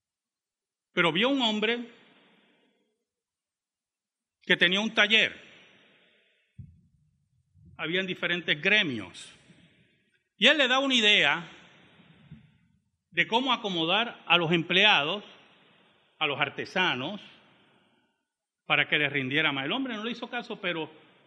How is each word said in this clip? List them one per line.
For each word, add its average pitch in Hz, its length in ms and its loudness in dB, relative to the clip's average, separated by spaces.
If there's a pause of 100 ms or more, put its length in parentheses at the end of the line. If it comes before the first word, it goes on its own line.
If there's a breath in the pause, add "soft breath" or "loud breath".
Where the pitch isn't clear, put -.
(920)
Pero 175 180 4
vio 190 180 0
un 277 140 0
hombre 226 480 -2 (2500)
que 180 140 2
tenía 180 240 4
un 220 140 -4
taller. 208 420 4 (2500)
Habían 175 300 -2
diferentes 175 560 -4
gremios. 156 720 -2 (1000)
Y 202 100 4
él 302 120 6
le 262 100 2
da 254 100 2
una 269 160 0
idea 180 560 2 (1600)
de 170 140 0
cómo 247 240 0
acomodar 196 760 -2
a 170 100 4
los 170 140 0
empleados, 180 760 2 (920)
a 156 80 0
los 139 140 -4
artesanos, 147 800 -2 (1500)
para 147 220 0
que 156 100 0
les 147 140 -2
rindiera 143 400 -2
más. 135 140 -4
El 165 60 -4
hombre 254 220 -6
no 208 80 -8
le 233 80 -6
hizo 240 180 -10
caso, 233 320 -10
pero 165 300 -6 (360)